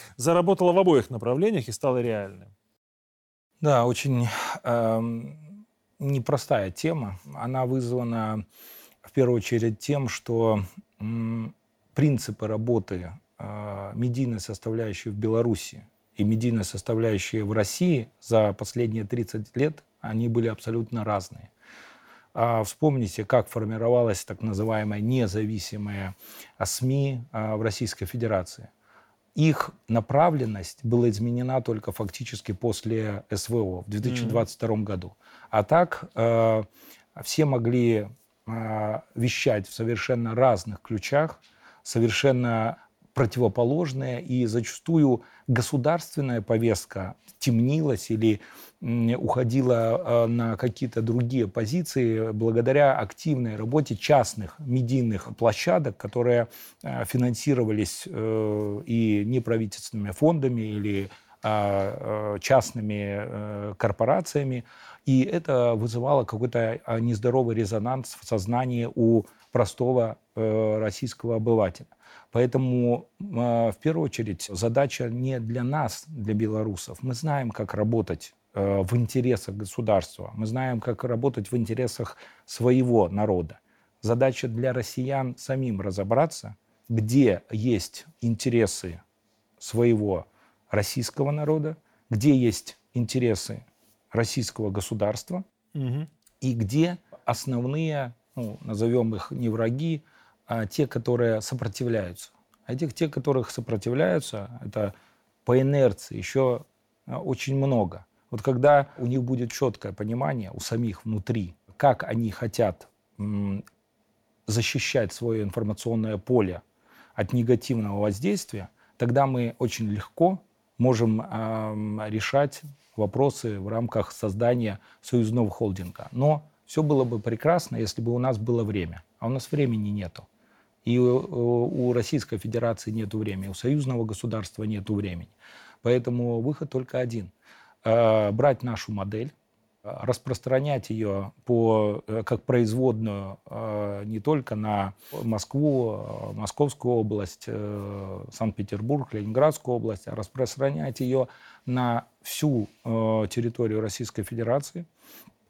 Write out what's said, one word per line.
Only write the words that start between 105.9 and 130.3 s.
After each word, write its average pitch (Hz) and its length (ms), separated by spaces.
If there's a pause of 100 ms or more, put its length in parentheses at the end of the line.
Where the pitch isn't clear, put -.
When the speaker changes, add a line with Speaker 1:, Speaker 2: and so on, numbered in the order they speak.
Speaker 2:
еще, 123 480 (400)
а, 127 140
очень 135 360
много. 120 480 (260)
Вот 110 120
когда 139 460 (100)
у 127 80
них 127 160
будет 120 300
четкое 107 400
понимание 113 600
у - 80
самих 117 440
внутри, 107 500 (220)
как 123 260
они 113 280
хотят, 104 580 (300)
м, 101 460 (800)
защищать 113 640
свое 113 300
информационное 107 720
поле 101 460 (520)
от 104 180
негативного 113 680
воздействия, 107 680 (280)
тогда 127 300
мы 123 320
очень 113 320
легко 165 520 (360)
можем, 113 440
ам, 107 880
решать 139 540 (340)
вопросы 110 640
в 95 80
рамках 113 440
создания 110 680 (220)
союзного 117 480
холдинга. 92 640
Но 147 300 (240)
все - 160
было 147 220
бы 117 160
прекрасно, 120 560
если 113 260
бы 117 100
у 120 60
нас 123 200
было 117 260
время. 90 380 (160)
А 117 80
у 117 40
нас - 220
времени 117 380
нету. 101 360 (580)